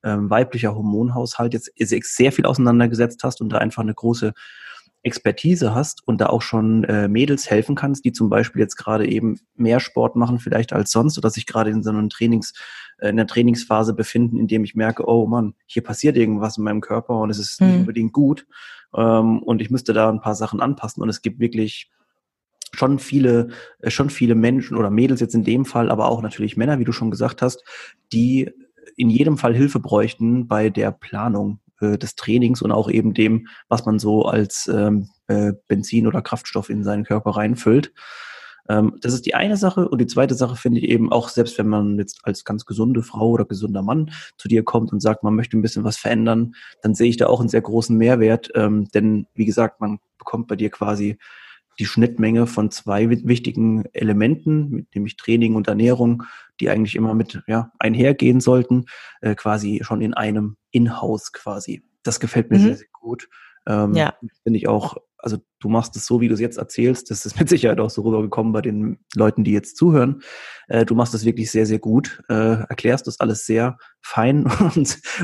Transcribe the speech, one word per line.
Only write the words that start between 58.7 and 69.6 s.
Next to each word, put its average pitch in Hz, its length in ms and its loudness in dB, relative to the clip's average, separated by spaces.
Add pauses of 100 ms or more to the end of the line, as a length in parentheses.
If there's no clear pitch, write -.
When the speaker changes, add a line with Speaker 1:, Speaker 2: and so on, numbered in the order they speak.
Speaker 1:
äh, 107 140 -2
quasi 107 480 -4
schon 107 180 -4
in 113 140 -2
einem 107 420 -4 (140)
In-house 117 600 0
quasi. - 500 -12 (180)
Das - 180 -6
gefällt - 300 -2
mir - 80 6
Speaker 2:
Mhm. 202 60 8
Speaker 1:
sehr, 240 140 4
sehr - 140 -20
gut. - 380 -12 (380)
Ähm, 104 260 0
Speaker 2:
Ja. 156 220 0 (260)
Speaker 1:
finde 113 160 0
ich - 100 -2
auch, 107 300 -2 (220)
also 107 180 -6 (220)
du 104 100 -6
machst 113 260 -2
es - 120 -10
so, 123 120 2
wie 117 80 2
du 113 60 0
es 104 60 -2
jetzt 117 180 -4
erzählst, 120 540 -2
das 107 160 -8
ist - 120 -10
mit 170 80 2
Sicherheit 123 320 4
auch 110 120 -2
so 107 100 -6
rübergekommen 110 520 -2
bei 110 80 -2
den 104 360 -4 (160)
Leuten, 107 300 2
die 104 80 2
jetzt - 260 -2